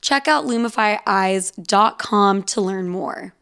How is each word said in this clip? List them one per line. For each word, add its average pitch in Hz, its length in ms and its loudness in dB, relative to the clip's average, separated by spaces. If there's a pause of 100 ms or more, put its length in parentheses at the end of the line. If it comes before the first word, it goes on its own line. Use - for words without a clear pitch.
Check 277 280 0
out 302 160 2
lumify 226 600 0
eyes 190 460 0
dot 202 480 2
com 202 460 2
to - 160 -4
learn 190 280 -4
more. - 540 -8